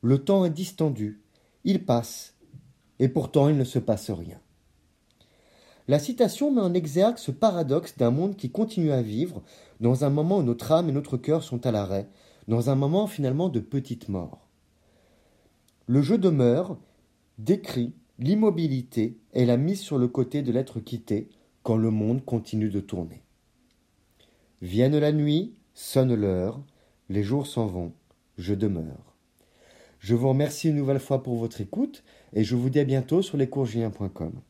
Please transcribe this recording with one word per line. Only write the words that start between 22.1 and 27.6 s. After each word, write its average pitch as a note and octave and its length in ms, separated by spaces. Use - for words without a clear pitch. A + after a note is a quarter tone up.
continue A2 460
de G2 100
tourner. F2+ 420
Vienne A#2+ 360
la D3+ 140
nuit, D3+ 420
sonne B2+ 420
l'heure, G#2 460
les G2 140
jours C3 240
s'en A2+ 200